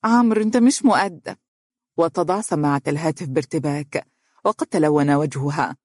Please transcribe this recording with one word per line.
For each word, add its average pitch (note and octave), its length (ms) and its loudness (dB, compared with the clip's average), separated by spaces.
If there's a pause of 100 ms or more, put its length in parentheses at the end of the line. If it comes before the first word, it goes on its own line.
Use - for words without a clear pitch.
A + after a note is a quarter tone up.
عمرو، A3+ 380 2
أنت A3 160 0
مش B3 280 4
مؤدب. F#3+ 520 0 (600)
وتضع F3 440 0
سماعة D3 460 -2
الهاتف D#3 420 -4
بارتباك، C#3+ 800 -4 (380)
وقد - 220 -2
تلون D3+ 440 2
وجهها C#3+ 720 -2